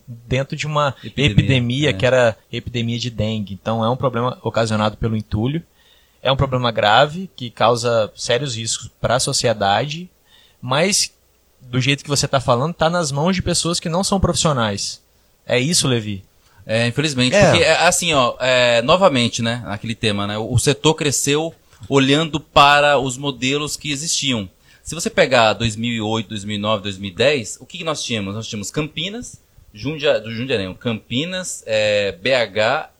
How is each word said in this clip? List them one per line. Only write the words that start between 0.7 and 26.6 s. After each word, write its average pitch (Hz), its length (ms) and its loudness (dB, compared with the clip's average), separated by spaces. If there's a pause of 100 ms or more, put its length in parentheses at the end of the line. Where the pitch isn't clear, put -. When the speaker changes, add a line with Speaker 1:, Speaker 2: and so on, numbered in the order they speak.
Speaker 2:
Epidemia, 135 280 0
Speaker 1:
epidemia, 120 580 2
Speaker 2:
é. 120 40 0
Speaker 1:
que 95 120 -2
era 123 320 4 (140)
epidemia 117 480 -4
de 120 100 -4
dengue. 107 500 -4
Então, 113 240 -2
é 110 60 2
um 123 60 0
problema 123 480 -2
ocasionado 107 540 0
pelo 110 200 -2
entulho. 120 460 -2 (580)
É 123 100 0
um 135 40 2
problema 127 340 0
grave, 131 680 4
que 123 140 -10
causa 117 680 0
sérios 123 400 -2
riscos 113 360 -8 (100)
pra 110 180 0
sociedade, 127 880 0 (520)
mas, 151 500 0 (500)
do 127 200 -4
jeito 139 220 0
que - 60 -16
você 139 180 0
tá 139 120 2
falando, 131 340 0
tá 160 160 0
nas 170 220 -2
mãos 156 240 0
de 180 60 -4
pessoas 170 380 -2
que 180 100 -8
não 170 140 -2
são 196 160 0
profissionais. 131 840 0 (440)
É 120 140 2
isso, 147 280 0
Levi? 107 360 -2 (420)
Speaker 2:
É, 117 220 0
infelizmente, 127 480 0
Speaker 3:
É. 196 140 6
Speaker 2:
porque, 139 140 6
é, 151 160 4
assim, 170 340 2
ó, 127 260 2
é, 123 420 4
novamente, 139 600 2
né, 117 240 -2
aquele 104 300 -8
tema, 101 320 -2
né, 104 100 -6
o, 113 160 -6
o 117 60 4
setor 151 340 2
cresceu 156 600 -2 (360)
olhando 143 500 2
para 143 580 6
os 127 200 -2
modelos 139 580 -4
que 151 160 -8
existiam. 139 560 -4 (340)
Se - 140 -10
você 175 140 -4
pegar 127 440 4
dois 107 220 -4
mil 113 180 -4
e 113 80 -4
oito, 110 280 -2
dois 107 160 -10
mil 104 100 -6
e 104 40 -4
nove, 104 240 -2